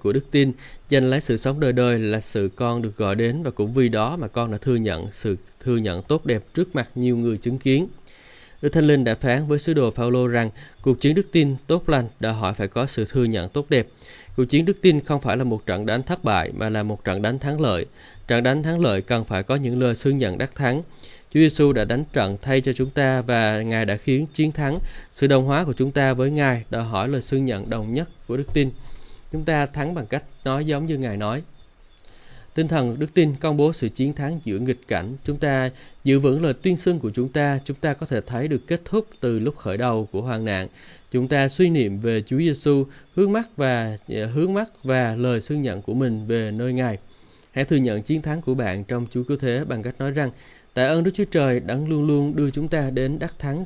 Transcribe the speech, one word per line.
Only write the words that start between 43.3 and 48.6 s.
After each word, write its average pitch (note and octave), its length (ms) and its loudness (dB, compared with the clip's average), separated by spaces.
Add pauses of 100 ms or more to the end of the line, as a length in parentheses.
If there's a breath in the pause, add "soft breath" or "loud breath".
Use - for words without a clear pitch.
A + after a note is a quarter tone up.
mắt A3+ 240 -2
và, A#2 420 -2 (360)
hướng F3 200 0
mắt G#3+ 300 -6
và B2+ 320 0
lời A#2+ 240 0
xưng D3+ 220 -4
nhận G#2 200 -4
của G#2+ 120 -4
mình A#2 320 0
về A2+ 240 -2
nơi A#2+ 220 -2
Ngài. B2 260 -2 (540 soft breath)
Hãy C3 120 -2
thừa D#3 120 2
nhận A#2 260 2
chiến D#3 200 -2
thắng D#3 200 -4
của B2+ 120 0
bạn G2+ 300 -2